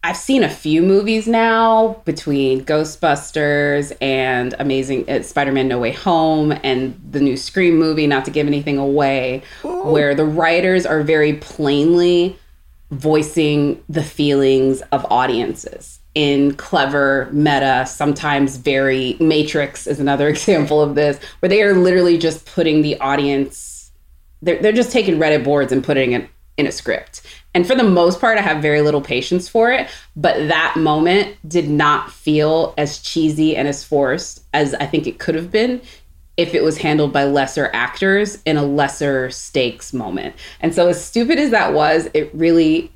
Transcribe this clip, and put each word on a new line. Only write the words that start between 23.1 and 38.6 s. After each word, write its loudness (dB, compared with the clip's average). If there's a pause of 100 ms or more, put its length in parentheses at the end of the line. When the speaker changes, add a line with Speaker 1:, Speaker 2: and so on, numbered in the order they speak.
Speaker 1:
they're, -2
they're 4
just 0
taking 2
Reddit 2
boards 0
and 0
putting 0
it -4 (260)
in 0
a -4
script. -8 (320)
And 2
for 2
the 2
most 4
part, 2
I 0
have 0
very 2
little 2
patience -4
for 2
it, -2 (260)
but 0
that 0
moment 2 (120)
did 0
not 0
feel 0
as -4
cheesy 0
and -2
as -6
forced -2
as 0
I -4
think -2
it -8
could -4
have -6
been 0 (560)
if -2
it 2
was 0
handled 0
by 2
lesser 0
actors -2
in 0
a 0